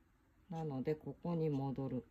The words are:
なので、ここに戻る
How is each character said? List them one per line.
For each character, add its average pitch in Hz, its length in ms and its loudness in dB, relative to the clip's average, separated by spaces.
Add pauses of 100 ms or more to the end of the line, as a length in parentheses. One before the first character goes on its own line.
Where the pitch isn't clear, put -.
(500)
な 160 160 -2
の 135 180 -2
で、 156 100 2
こ 143 300 -4
こ 175 100 0
に 160 160 4
戻 135 400 0
る 127 220 -2